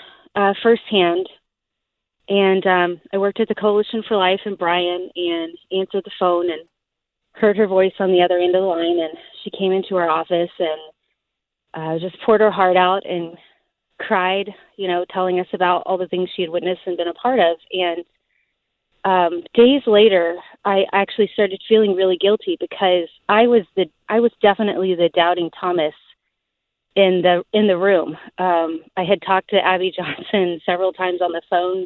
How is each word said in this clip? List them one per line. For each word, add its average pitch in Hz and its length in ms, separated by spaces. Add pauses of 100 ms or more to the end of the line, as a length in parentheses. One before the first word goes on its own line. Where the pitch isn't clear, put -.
(360)
uh, 202 180 (100)
firsthand. 220 680 (1000)
And, 196 360
um, 180 360 (120)
I 196 60
worked 196 200
at 220 80
the 214 80
Coalition 208 520
for 220 100
Life 190 280
in 202 100
Bryan 175 600
and 170 400 (160)
answered 190 320
the - 160
phone 175 300
and 160 120 (720)
heard 208 220
her 214 120
voice 190 320
on 190 120
the 180 100
other 175 180
end 180 160
of 185 60
the 196 60
line. 170 320
And 160 180 (260)
she 208 80
came 190 200
into 190 240
our 170 140
office 170 400 (100)
and, 156 220 (920)
uh, 160 240
just 175 240
poured 214 180
her 214 100
heart 185 240
out 185 300
and 170 320 (640)
cried, 196 540 (220)
you 190 120
know, 180 260
telling 185 260
us 180 140
about 175 320
all 185 120
the 180 100
things 180 280
she 190 60
had 165 80
witnessed 175 380
and 175 100
been 175 100
a 165 60
part 247 260
of. 170 180 (140)
And, 175 340 (1000)
um, 175 380 (100)
days 254 320
later, 196 500 (300)
I 196 260
actually 196 400
started 190 380
feeling 214 260
really 185 220
guilty 196 420
because 180 480 (220)
I 220 180
was 233 160 (120)
the, 185 100 (240)
I 220 100
was 233 120 (100)
definitely 196 540
the 170 180
doubting 175 380 (100)
Thomas 175 320 (1040)
in 185 260
the, 175 220 (100)
in 214 140
the 180 100
room. 185 400 (220)
Um, 165 420 (160)
I 185 60
had 180 180
talked 190 300
to 196 120
Abby 185 300
<laughs> - 20
Johnson 175 680
several 180 260
times 180 300
on 175 100
the 170 160
phone 180 380